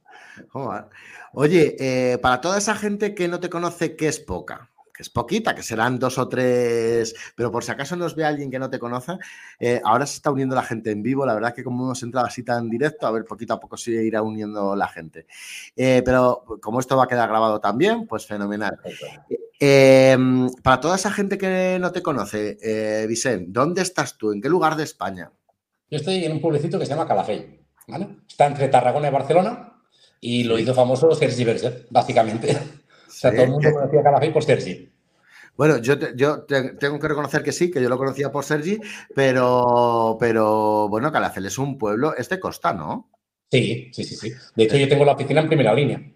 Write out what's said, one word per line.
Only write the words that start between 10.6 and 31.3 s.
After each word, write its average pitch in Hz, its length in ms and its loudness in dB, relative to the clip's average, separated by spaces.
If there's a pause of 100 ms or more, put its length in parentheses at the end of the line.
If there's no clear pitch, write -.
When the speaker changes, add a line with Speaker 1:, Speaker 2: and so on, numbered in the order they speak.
Speaker 1:
gente 113 280 -6
en 107 100 -6
vivo, 135 240 -2
la 123 80 0
verdad 110 220 -2
que 127 80 -12
como 123 220 -6
hemos 131 180 -6
entrado 120 240 -2
así - 160 -10
tan 117 260 -4
directo, 139 380 -2
a 113 40 -2
ver, 110 140 -2
poquito 110 300 -8
a 104 40 -4
poco - 180 -18
se - 140 -8
irá 110 300 -2
uniendo 104 540 -4
la 95 140 -2
gente. 80 360 -16 (500)
Eh, 127 300 2
pero 127 380 2 (180)
como 113 180 -4
esto 127 180 -2
va 127 80 6
a - 20 0
quedar 120 220 0
grabado 110 300 2
también, 190 460 0
pues 110 220 -10
fenomenal. 101 560 -6
Speaker 2:
Perfecto. - 500 -16 (260)
Speaker 1:
Eh, 135 580 8 (440)
para 131 180 4
toda 160 180 0
esa 202 140 -2
gente 196 260 -2
que 185 420 0
no 180 120 -2
te 180 100 -6
conoce, 107 600 -4
eh, 110 460 -2
Vicent, 110 420 -2
¿dónde 151 340 0
estás - 340 -4
tú? 107 160 -2
¿En 104 80 -8
qué 131 80 -4
lugar 156 260 2
de 156 80 -4
España? 92 480 -8 (580)
Speaker 2:
Yo 147 80 -6
estoy 185 280 -4
en 156 80 -4
un 143 80 -4
pueblecito 165 380 -2
que 135 60 -4
se 127 60 -4
llama 160 160 -2
Calafell, 104 520 -4 (280)
¿vale? 185 300 -10 (100)
Está - 200 2
entre 131 220 -2
Tarragona 131 400 4
y - 20 -2
Barcelona 175 640 0 (480)
y 120 240 0
lo 113 120 0
Speaker 1:
Sí. 113 60 0
Speaker 2:
hizo 123 100 0
famoso 127 420 4
Sergi 123 300 0